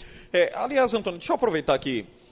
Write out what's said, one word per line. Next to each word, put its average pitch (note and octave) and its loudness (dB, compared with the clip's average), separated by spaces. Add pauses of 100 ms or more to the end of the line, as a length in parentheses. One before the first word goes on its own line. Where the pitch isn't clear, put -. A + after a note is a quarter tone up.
(320)
É, F3 4
aliás, B3 0
Antônio, F#3+ -4
deixa - -4
eu D#4 2
aproveitar D#3+ 0
aqui B2+ -2 (260)